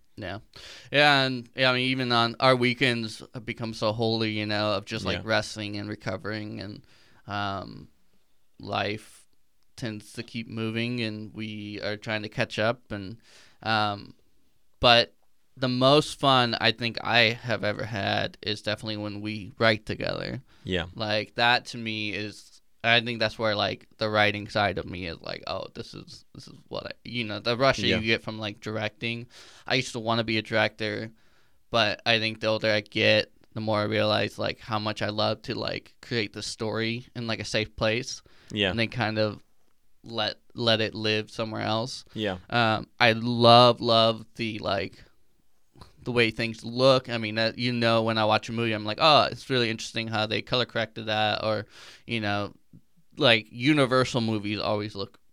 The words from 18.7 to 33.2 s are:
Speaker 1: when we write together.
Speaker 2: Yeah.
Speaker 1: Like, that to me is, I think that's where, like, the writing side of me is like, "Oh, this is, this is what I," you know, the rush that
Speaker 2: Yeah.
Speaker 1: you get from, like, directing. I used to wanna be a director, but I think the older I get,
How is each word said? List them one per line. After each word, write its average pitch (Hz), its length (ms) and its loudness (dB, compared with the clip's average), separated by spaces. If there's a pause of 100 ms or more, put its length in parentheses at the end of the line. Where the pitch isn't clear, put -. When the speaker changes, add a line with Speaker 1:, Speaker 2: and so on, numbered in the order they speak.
Speaker 1:
when 104 220 -8
we 107 380 -8
write 113 260 4
together. 50 560 -6 (240)
Speaker 2:
Yeah. 87 300 -2
Speaker 1:
Like, 107 400 -4
that 120 320 2
to 123 120 -12
me 110 340 -6
is, 101 400 -10 (320)
I 117 160 4
think 117 180 -4
that's 110 200 0
where, 107 180 0
like, 104 400 -2
the 110 120 -2
writing 104 400 2
side 101 300 0
of - 60 -6
me 90 220 -8
is 80 140 -10
like, 50 280 -10
"Oh, 90 260 -6
this - 180 -12
is, - 320 -18 (100)
this - 120 -18
is - 80 -20 (140)
what - 180 -8
I," - 60 -10 (120)
you 120 200 -6
know, 104 160 -6
the 117 160 0
rush 131 220 4
that 113 80 -2
Speaker 2:
Yeah. 117 100 4
Speaker 1:
you 110 100 -2
get 113 160 2
from, 110 160 -8
like, 107 220 -8
directing. 117 680 -6 (400)
I - 80 0
used 131 180 -2
to 123 60 -8
wanna 113 240 0
be 110 160 0
a 107 40 0
director, 110 680 -2 (600)
but 107 360 2
I 113 140 4
think 110 200 -4
the 113 60 -2
older 110 240 2
I 107 120 2
get, 107 500 2 (220)